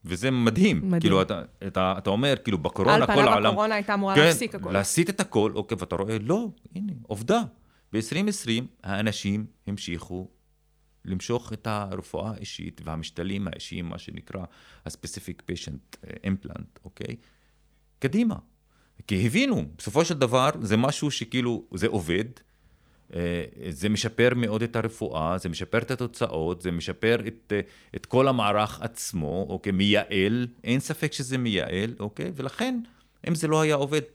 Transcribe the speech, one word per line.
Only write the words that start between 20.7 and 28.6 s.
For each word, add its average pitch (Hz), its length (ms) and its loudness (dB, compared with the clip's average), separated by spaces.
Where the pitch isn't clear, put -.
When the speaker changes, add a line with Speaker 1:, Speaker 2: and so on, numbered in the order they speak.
Speaker 1:
משהו 139 340 2
שכאילו, 120 540 -2
זה 90 120 0
עובד, 90 380 0
אה, 85 300 -2
זה 80 180 -4
משפר 110 480 2
מאוד 110 260 0
את 117 140 -4
הרפואה, 92 640 -2
זה 92 100 -6
משפר 90 300 -2
את 120 120 -2
התוצאות, 90 720 -2
זה 90 80 -2
משפר 92 460 0
את, - 300 -8
אה, 101 40 2
את - 100 -10
כל 131 220 4
המערך 107 520 2